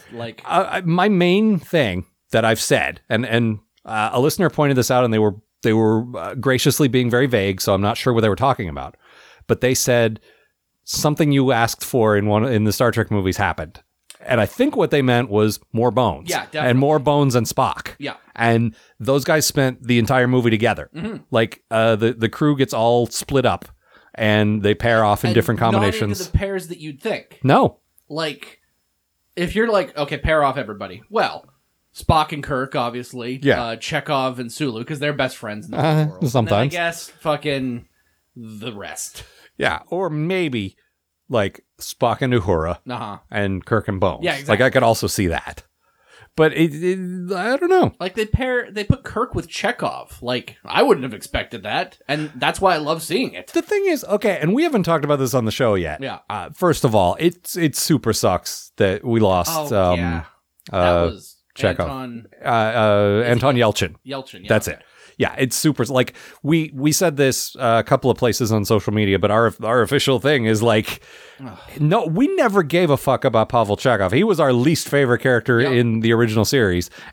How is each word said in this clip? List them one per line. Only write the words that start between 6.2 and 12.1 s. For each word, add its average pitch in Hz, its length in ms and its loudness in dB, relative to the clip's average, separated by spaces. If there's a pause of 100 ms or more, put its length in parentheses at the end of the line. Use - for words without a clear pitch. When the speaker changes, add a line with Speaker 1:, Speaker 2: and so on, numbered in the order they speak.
Speaker 2:
graciously 131 540 2
being 123 200 0
very 120 160 2
vague, 98 360 0
so 104 120 0
I'm 95 80 2
not 107 160 0
sure 127 160 0
what 113 80 2
they 110 80 4
were 95 60 0
talking 123 320 -2
about. 69 280 -10 (520)
But - 140 0
they 127 120 2
said, 117 460 0 (640)
"Something 151 480 0
you 139 220 2
asked 113 320 0
for 110 320 2